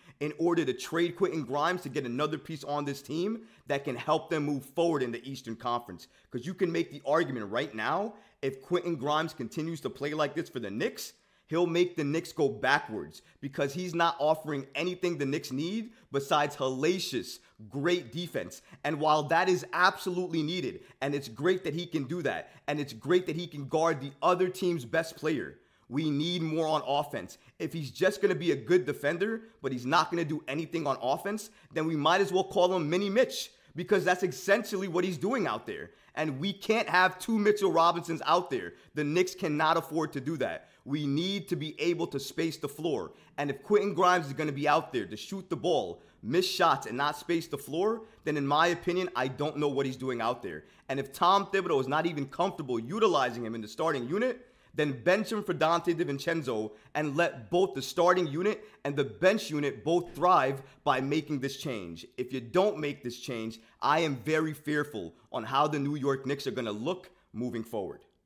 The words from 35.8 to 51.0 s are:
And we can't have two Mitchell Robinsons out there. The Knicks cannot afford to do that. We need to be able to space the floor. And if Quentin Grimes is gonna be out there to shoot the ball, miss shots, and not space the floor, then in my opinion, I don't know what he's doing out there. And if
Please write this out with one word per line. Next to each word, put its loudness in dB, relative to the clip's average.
And -2
we -2
can't 0
have 4
two 0
Mitchell 4
Robinsons 4
out 4
there. -4
The 0
Knicks 2
cannot 2
afford -2
to -6
do -4
that. -6
We -2
need -2
to 0
be -6
able 0
to -6
space -4
the -6
floor. -4
And -2
if -6
Quentin 2
Grimes 4
is -8
gonna -2
be -2
out 2
there -2
to -10
shoot -12
the -2
ball, -2
miss 2
shots, 2
and -6
not 0
space -2
the -6
floor, -2
then 0
in 0
my 4
opinion, 0
I 0
don't -4
know 2
what 0
he's -4
doing -4
out -2
there. -8
And -2
if -8